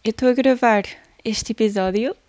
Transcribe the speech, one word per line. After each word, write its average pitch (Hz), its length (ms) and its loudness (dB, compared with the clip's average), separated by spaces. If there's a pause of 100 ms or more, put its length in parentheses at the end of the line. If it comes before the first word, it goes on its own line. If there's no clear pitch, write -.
eu 220 60 0
estou 254 180 0
a 247 60 4
gravar 247 480 2 (420)
este 220 280 -6
episódio 208 640 -2 (140)